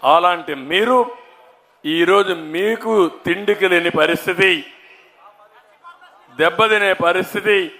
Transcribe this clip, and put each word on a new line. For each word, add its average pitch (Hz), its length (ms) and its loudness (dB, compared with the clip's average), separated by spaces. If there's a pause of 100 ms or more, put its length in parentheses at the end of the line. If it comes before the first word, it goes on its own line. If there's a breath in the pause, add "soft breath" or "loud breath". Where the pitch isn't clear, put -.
(140)
అలాంటి 170 400 0 (160)
మీరు 226 280 2 (1000)
ఈరోజు 185 360 2 (200)
మీకు 220 400 -4 (320)
తిండికి 196 460 0
లేని 170 280 2
పరిస్థితి, 170 500 0 (1900)
దెబ్బతినే 202 520 2 (140)
పరిస్థితి 196 520 0 (220)